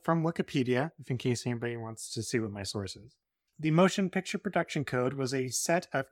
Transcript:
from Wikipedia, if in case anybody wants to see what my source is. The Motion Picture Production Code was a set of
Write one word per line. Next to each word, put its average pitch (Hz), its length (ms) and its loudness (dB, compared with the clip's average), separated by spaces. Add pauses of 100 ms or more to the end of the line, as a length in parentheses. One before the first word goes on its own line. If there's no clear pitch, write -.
from 165 200 2
Wikipedia, 139 760 0
if 139 100 -10
in 131 80 0
case 120 280 0
anybody 120 320 -2
wants 113 360 -10
to 113 100 -4
see 117 160 0
what 110 120 -2
my 101 120 -8
source 98 340 -6
is. 107 180 -20 (420)
The 156 140 0
Motion 180 380 6
Picture - 280 -2
Production 165 460 0
Code 127 300 0
was 135 200 -2
a 131 140 0
set 170 460 0
of 135 180 -2